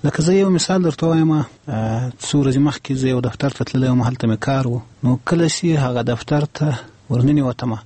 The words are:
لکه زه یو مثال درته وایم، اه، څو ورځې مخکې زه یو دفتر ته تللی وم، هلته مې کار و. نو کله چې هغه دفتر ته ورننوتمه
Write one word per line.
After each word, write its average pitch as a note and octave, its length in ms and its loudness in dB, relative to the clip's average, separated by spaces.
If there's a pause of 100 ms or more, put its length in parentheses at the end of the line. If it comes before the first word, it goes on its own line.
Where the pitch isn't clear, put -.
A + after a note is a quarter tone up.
لکه C#3+ 180 0
زه F3 120 2
یو G3 160 4
مثال F#3 320 2
درته E3 240 0
وایم، D#3+ 260 4
اه، D3+ 120 2 (800)
څو - 160 -2
ورځې C3+ 260 2
مخکې - 240 -4
زه C3 160 0
یو B2+ 120 2
دفتر B2 300 -2
ته - 140 -6
تللی C3 240 0
وم، B2+ 140 2
هلته B2 260 -2
مې G#2+ 180 0
کار C3+ 200 0
و. A#2+ 140 -4 (240)
نو B2+ 60 2 (140)
کله E3+ 240 2
چې E3 360 0
هغه B2 180 -2
دفتر B2 420 -2 (140)
ته D3+ 200 0 (320)
ورننوتمه B2 760 0